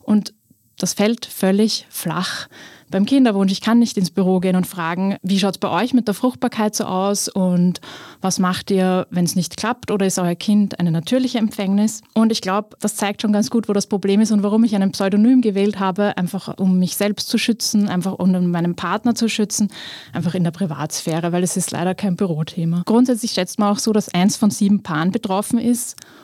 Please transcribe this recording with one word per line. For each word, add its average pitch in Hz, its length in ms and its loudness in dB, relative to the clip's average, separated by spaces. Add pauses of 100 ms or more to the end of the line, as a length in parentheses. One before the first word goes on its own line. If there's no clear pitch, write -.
Und - 320 0 (440)
das - 160 -4
fällt 226 320 0
völlig 202 640 0
flach. - 580 -6 (420)
Beim 196 140 0
Kinderwunsch, 208 480 4
ich - 80 -4
kann 233 180 4
nicht 233 200 2
ins 180 120 0
Büro 185 300 2
gehen 185 160 2
und 175 100 0
fragen, 180 560 -4
„Wie 190 160 0
schaut's 190 200 0
bei 202 100 -4
euch 208 240 0
mit 240 160 2
der 202 60 0
Fruchtbarkeit 233 600 -2
so 214 100 -4
aus 196 440 -2
und 180 540 2 (400)
was 190 160 -2
macht 185 320 -2
ihr, 185 400 2
wenn's 180 260 0
nicht - 220 -4
klappt 233 320 -4
oder 196 160 0
ist 185 120 -2
euer 175 160 0
Kind 208 460 0
eine 175 100 0
natürliche 247 460 0
Empfängnis?“ 214 640 0 (140)
Und 226 180 4
ich 220 80 -4
glaub, 196 400 -4
das 214 160 -2
zeigt 202 240 -4
schon 208 120 0
ganz 208 180 0
gut, 220 180 0
wo 208 60 0
das 202 140 0
Problem 196 320 2
ist 220 100 4
und 208 120 2
warum 214 220 4
ich 214 100 2
ein 196 180 2
Pseudonym 214 500 4
gewählt 202 360 0
habe, 196 380 0
einfach 180 420 -6
um 185 200 4
mich 180 180 0
selbst 202 320 -2
zu - 80 0
schützen, 214 520 0
einfach 180 260 -2
um 180 360 2
meinen 170 240 0
Partner 214 400 -2
zu 220 140 0
schützen, 208 400 0 (460)
einfach 170 200 -2
in 185 100 0
der 165 80 0
Privatsphäre, 165 800 -4
weil 175 100 0
es 180 160 -2
ist 170 120 -4
leider 175 240 -2
kein 180 220 -2
Bürothema. 170 680 -2
Grundsätzlich 240 460 2
schätzt - 260 -4
man 208 120 2
auch 208 80 0
so, 220 140 0
dass 208 220 0
eins 180 220 2
von 208 140 2
sieben 202 320 2
Paaren 165 280 -2
betroffen 208 480 -2
ist. 233 380 -2 (280)